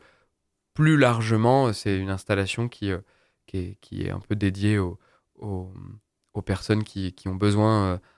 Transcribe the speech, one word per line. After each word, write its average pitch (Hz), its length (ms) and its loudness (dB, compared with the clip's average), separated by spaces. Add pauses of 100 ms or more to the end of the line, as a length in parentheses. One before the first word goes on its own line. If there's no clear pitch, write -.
(720)
plus 156 240 4
largement, 120 680 4
euh, 107 60 0
c'est 98 240 -2
une 95 120 -4
installation 98 580 -2
qui, 101 240 -6
euh, 90 80 -4 (460)
qui - 120 -10
est, 92 220 -8
qui 98 240 -10
est 92 80 -4
un 95 80 -8
peu 104 160 -6
dédiée 101 420 0
aux, 92 220 -4 (380)
aux, 92 340 -10 (640)
aux 104 80 -6
personnes 107 420 -2
qui, 95 300 -6
qui - 140 -12
ont 92 80 -4
besoin, 104 480 4
euh, 90 140 0 (200)